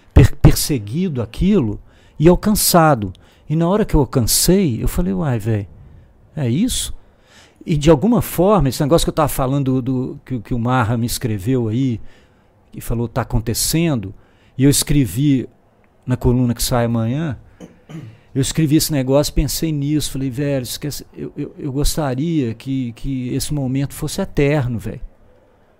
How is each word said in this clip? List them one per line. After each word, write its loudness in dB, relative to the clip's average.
per-, 6
perseguido 2
aquilo 0
e 4
alcançado. 4
E -2
na 2
hora 2
que 0
eu 6
alcancei, 2
eu -2
falei, -2
"Uai, -2
velho, -2
é -2
isso?" -2
E 0
de 2
alguma 4
forma, 2
esse -2
negócio 4
que 0
eu -6
tava 2
falando 0
do, -2
do, -4
que, -6
que -6
o 0
Marra 0
me 0
escreveu -2
aí, -2
que -14
falou, -4
"Tá -6
acontecendo", -2
e 4
eu 8
escrevi 0
na -2
coluna 2
que -6
sai 0
amanhã, -2
eu 0
escrevi 2
esse 0
negócio, 0
pensei -2
nisso, -2
falei, -4
"Velho, -2
esquece, -10
eu, -12
eu, -10
eu -8
gostaria -2
que, -6
que -6
esse -4
momento -2
fosse -6
eterno, 0
velho. -10